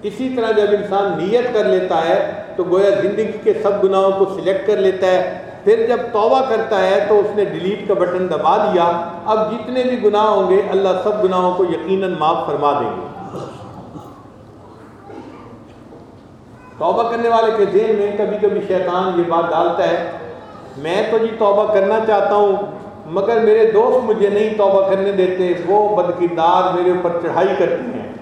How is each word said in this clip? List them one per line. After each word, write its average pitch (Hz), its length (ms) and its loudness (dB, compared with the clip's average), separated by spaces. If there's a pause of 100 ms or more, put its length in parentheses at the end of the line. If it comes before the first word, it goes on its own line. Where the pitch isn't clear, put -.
اسی 247 260 -6
طرح 226 220 -2
جب 208 180 2
انسان 196 480 -2
نیت 220 360 -2
کر 214 100 0
لیتا 185 460 0
ہے - 340 -2 (120)
تو 180 80 -2
گویا 190 260 2
زندگی 208 420 0 (120)
کے 208 100 2 (100)
سب 196 200 0
گناہوں 190 340 4
کو 196 80 4 (100)
سلیکٹ 180 320 -2
کر 208 100 2
لیتا 190 300 2
ہے، - 320 0 (240)
پھر 226 260 4
جب 233 80 2 (140)
توبہ 240 380 2
کرتا 208 340 0
ہے 196 260 2
تو 208 100 6
اس 196 60 2 (100)
نے 202 100 2
ڈیلیٹ 185 420 -4
کا 208 60 2
بٹن 180 360 0
دبا 156 280 2
دیا۔ 175 520 2 (160)
اب 214 260 0
جتنے 247 320 -4
بھی 247 200 -2
گناہ 208 220 4
ہوں 190 240 2
گے 190 200 4
اللہ 190 200 2 (140)
سب 208 200 -2
گناہوں 180 300 2
کو 190 100 0
یقیناً 180 560 -2
معاف 156 280 0
فرما 143 240 0
دیں 104 300 -4
گے۔ - 60 -12 (3750)
توبہ 208 340 0
کرنے 233 180 -2
والے 226 280 2
کے 202 160 4
ذہن 220 220 2
میں 202 220 -2
کبھی 202 240 -2
کبھی 190 260 0
شیطان 180 520 -2
یہ 170 80 2
بات 165 220 0
ڈالتا 165 400 0
ہے، 170 220 -2 (680)
"میں 185 340 -2
تو 226 60 0
جی 220 100 0 (120)
توبہ 208 340 2
کرنا 202 340 2
چاہتا 202 280 2
ہوں 202 200 4 (500)
مگر 196 340 0
میرے 220 320 4
دوست 233 340 4
مجھے 202 240 2
نہیں 214 280 2
توبہ 196 320 4
کرنے 196 220 0
دیتے، 185 420 0 (120)
وہ 208 300 2
بدکردار 175 800 2
میرے 180 140 2
اوپر 175 200 0 (120)
چڑھائی 170 260 0 (120)
کرتے 131 160 0
ہیں۔" 107 460 -8